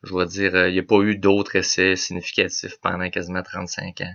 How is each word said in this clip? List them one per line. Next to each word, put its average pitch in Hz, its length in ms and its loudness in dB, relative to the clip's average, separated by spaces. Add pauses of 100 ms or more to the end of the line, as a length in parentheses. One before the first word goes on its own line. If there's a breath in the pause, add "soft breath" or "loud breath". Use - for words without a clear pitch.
je 92 120 -14
vais 90 120 2
dire, 95 280 -2
euh, 90 140 6
il 92 40 0
n'y 92 60 2
a 92 40 0
pas 104 180 4
eu 104 160 4
d'autres 98 380 2
essais 92 400 2
significatifs 92 840 -4
pendant 90 280 -4
quasiment 90 340 -4
trente-cinq 92 580 -10
ans. 92 140 -8